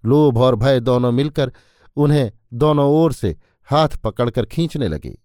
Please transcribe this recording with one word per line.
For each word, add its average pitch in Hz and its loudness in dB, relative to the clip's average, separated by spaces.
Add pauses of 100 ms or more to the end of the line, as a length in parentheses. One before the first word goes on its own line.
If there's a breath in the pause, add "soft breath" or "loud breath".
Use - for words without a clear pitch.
लोभ 139 4
और 127 2
भय 127 2
दोनों 123 0
मिलकर 139 -2 (440 soft breath)
उन्हें 143 0 (220)
दोनों 143 2
ओर 160 2
से 87 -6 (260)
हाथ 151 0
पकड़कर 117 -4
खींचने 156 -6
लगे। 73 -10